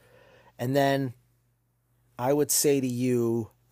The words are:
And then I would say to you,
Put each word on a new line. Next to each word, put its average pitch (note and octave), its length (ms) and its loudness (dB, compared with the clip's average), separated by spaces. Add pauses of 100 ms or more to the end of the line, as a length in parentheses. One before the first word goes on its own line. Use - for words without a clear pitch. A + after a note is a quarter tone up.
(580)
And B2+ 160 -4
then C#3 380 0 (1040)
I B2+ 140 0
would D3 180 0
say C#3+ 300 2
to C3 60 -2
you, A#2+ 640 -2 (220)